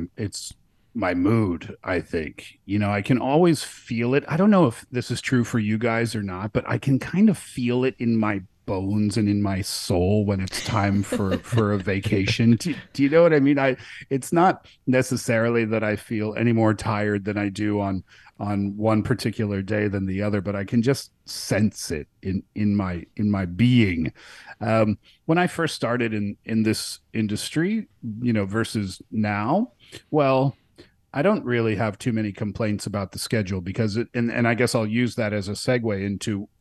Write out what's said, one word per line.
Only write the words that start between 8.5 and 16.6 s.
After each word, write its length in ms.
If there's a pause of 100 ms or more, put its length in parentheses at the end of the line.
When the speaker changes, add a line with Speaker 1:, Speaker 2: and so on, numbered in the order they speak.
Speaker 1:
bones 520
and 100
in 140
my 200
soul 640
when 140
it's 240
time 400
for, 340
Speaker 2:
<laughs> 20
Speaker 1:
for 340
a 40
vacation. 800
Do, 180 (200)
do 100
you 60
know 140
what 100
I 60
mean? 200
I, 160 (340)
it's 220
not 360 (200)
necessarily 800
that 180
I 140
feel 380
any 180
more 200